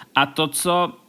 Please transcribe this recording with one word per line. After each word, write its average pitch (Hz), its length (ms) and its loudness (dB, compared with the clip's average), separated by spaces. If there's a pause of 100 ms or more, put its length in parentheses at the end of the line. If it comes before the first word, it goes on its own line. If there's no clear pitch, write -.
(140)
a 139 120 2
to, 156 220 -2
co 175 440 -2 (160)